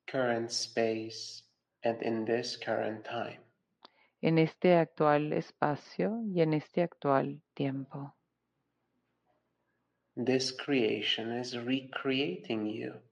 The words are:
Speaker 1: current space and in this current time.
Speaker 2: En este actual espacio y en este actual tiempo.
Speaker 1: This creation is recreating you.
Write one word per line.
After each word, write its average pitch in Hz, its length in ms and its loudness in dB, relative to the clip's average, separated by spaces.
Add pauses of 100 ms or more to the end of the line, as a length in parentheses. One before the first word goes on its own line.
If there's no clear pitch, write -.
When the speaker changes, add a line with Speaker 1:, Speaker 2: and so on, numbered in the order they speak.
Speaker 1:
current 117 440 0
space 110 920 -2 (400)
and 117 200 0
in 113 220 0
this 117 320 0
current 110 480 -4
time. - 360 -8 (800)
Speaker 2:
En 160 180 4
este 170 380 4
actual 151 560 2
espacio 170 920 -2
y 175 160 2
en 156 120 4
este 151 280 0
actual 143 600 0 (120)
tiempo. 139 600 -4 (2000)
Speaker 1:
This 127 380 2
creation 113 840 0
is 123 180 -6
recreating 131 1120 -2
you. 110 340 -6 (120)